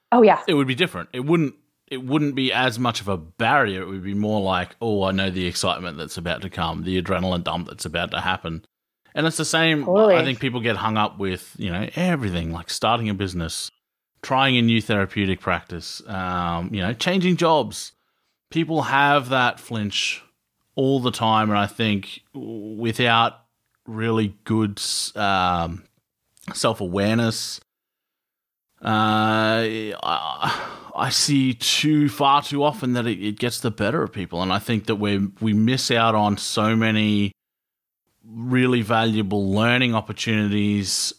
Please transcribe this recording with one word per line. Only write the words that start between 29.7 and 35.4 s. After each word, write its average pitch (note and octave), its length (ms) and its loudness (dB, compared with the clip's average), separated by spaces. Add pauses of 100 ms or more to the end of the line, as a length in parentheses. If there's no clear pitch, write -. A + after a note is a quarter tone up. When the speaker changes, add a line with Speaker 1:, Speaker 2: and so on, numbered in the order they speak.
Speaker 2:
I, D2+ 640 -4 (280)
I B2 160 -2
see C3 440 2
too, D3+ 540 2
far C#3+ 340 4
too C#3+ 220 -2
often C#3+ 300 0
that A#2+ 120 -2
it, F#2+ 160 -4
it G#2 160 -4
gets A#2+ 220 -4
the A#2 100 -2
better A#2 320 -2
of - 100 -6
people. F2 300 -6
And F#2 100 0
I G2 60 0
think G#2+ 280 -2
that A2 100 0
we, G2+ 320 0 (120)